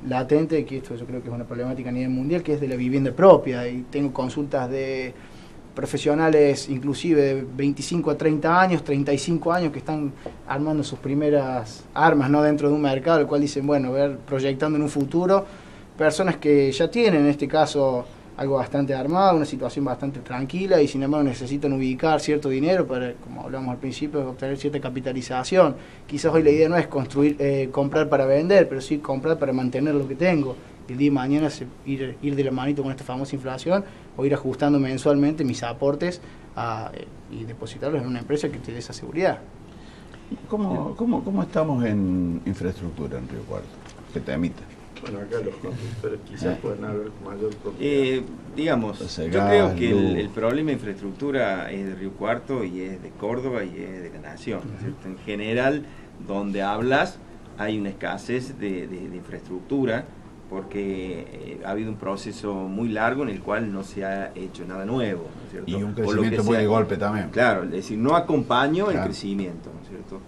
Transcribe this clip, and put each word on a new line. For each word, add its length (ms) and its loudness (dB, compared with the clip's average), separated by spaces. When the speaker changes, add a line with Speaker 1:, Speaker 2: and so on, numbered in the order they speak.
Speaker 1:
latente, 580 2
que 120 -8
esto 180 -10
yo 100 -10
creo 160 -8
que 60 -12
es 80 -8
una 80 -6
problemática 460 -6
a 20 -4
nivel 180 -2
mundial, 320 0
que 120 0
es 60 0
de 80 -2
la 80 -2
vivienda 360 0
propia, 560 8
y 240 -6
tengo 200 -2
consultas 560 -2
de 460 -4
profesionales 960 4
inclusive 520 2
de 240 2
veinticinco 560 0
a 60 0
treinta 420 4
años, 240 4
treinta 300 2
y 40 2
cinco 360 0
años, 180 2
que 80 -8
están 320 -4
armando 360 0
sus 160 -8
primeras 960 0
armas, 360 6
¿no?, 120 6
dentro 280 4
de 60 4
un 60 0
mercado, 380 4
el 80 4
cual 140 2
dicen, 240 0
bueno, 260 2
ver, 260 2
proyectando 600 0
en 60 2
un 60 0
futuro, 560 2
personas 400 2
que 340 6
ya 180 2
tienen, 320 4
en 60 6
este 200 2
caso, 580 2
algo 180 0
bastante 400 0
armado, 420 4
una 80 2
situación 400 -4
bastante 340 -4
tranquila, 640 2
y 60 8
sin 160 0
embargo 200 2
necesitan 500 0
ubicar 460 2
cierto 300 0
dinero 380 2
para, 260 -2
como 300 -14
hablamos 260 -6
al 80 -4
principio, 520 -4
obtener 280 -6
cierta 220 -4
capitalización. 960 2
Quizás 260 0
hoy 80 8
la 80 8
idea 180 8
no 80 2
es 120 4
construir, 520 2
eh, 320 2
comprar 380 2
para 160 4
vender, 420 8
pero 140 -4
sí 160 -2
comprar 400 0
para 160 0
mantener 400 0
lo 140 2
que 80 -4
tengo. 400 2
Y 60 -10
el 40 -6
día 120 4
de 40 4
mañana 380 2
se, 160 -10
ir, 380 -6
ir 120 -2
de 80 2
la 80 0
manito 300 -2
con 100 -2
esta 120 -8
famosa 320 -6
inflación 480 -2
o 80 0
ir 80 4
ajustando 460 2
mensualmente 640 2
mis 180 -2
aportes 580 0
a, 400 -4
eh, 100 -12
y 120 -8
depositarlos 580 -6
en 60 -6
una 120 -4
empresa 300 -2
que 80 -8
te 140 -10
dé 80 -10
esa 140 -12
seguridad. 460 -2
Speaker 2:
¿Cómo, 460 -2
cómo, 280 -2
cómo 200 -2
estamos 420 0
en 600 0
infraestructura 760 -6
en 100 -10
Río 120 -10
Cuarto? 260 -10
¿Qué 80 -4
temita? 420 -4
Speaker 3:
Bueno, 180 -10
acá 240 -6
los 120 -6
conductores 640 -8
quizás 280 -4
Speaker 2:
Eh. 40 -10
Speaker 3:
puedan 240 -6
hablar 220 -6
con 260 -14
mayor 220 -4
propiedad. 240 -10
Speaker 4:
Eh, 440 2
digamos, 460 0
Speaker 2:
O 80 -8
sea, 160 -6
Speaker 4:
yo 60 -4
creo 380 6
Speaker 2:
gas, 60 -2
Speaker 4:
que 140 0
el, 200 4
Speaker 2:
luz. 100 0
Speaker 4:
el 100 -2
problema 380 0
de 60 0
infraestructura 1000 -4
es 160 -6
de 80 -8
Río 160 -8
Cuarto 520 -4
y 180 -6
es 200 -8
de 80 -14
Córdoba 540 -4
y 180 -10
es 220 -12
de 80 -12
la 80 -16
Nación, 400 -8
¿no 160 -12
es 60 -12
Speaker 2:
Ujú. 100 -8
Speaker 4:
cierto? 160 -14
En 180 -10
general, 600 0
donde 340 -4
hablas, 560 0
hay 220 -2
una 100 -4
escasez 680 -6
de, 280 -6
de, 220 -10
de 60 -12
infraestructura 880 -4
porque, 800 -6
eh, 340 -14
ha 60 -6
habido 180 -4
un 80 -6
proceso 560 -6
muy 360 -4
largo 340 0
en 60 -2
el 120 -6
cual 320 -2
no 100 -6
se 220 -10
ha 300 -6
hecho 300 -12
nada 200 -8
nuevo, 380 -2
¿no 100 -16
es 60 -16
cierto? 200 -8
Speaker 2:
Y 40 -2
un 80 -2
Speaker 4:
O 20 -4
lo 100 -6
que 80 -4
Speaker 2:
crecimiento 400 2
muy 120 4
Speaker 4:
sea. 60 2
Speaker 2:
de 60 2
golpe 300 2
también. 320 -2
Speaker 4:
Claro, 340 4
es 80 -6
decir, 260 -6
no 180 2
acompañó 720 2
el 40 0
Speaker 2:
Claro. 160 0
Speaker 4:
crecimiento, 640 -6
¿no 80 -16
es 80 -18
cierto? 380 -14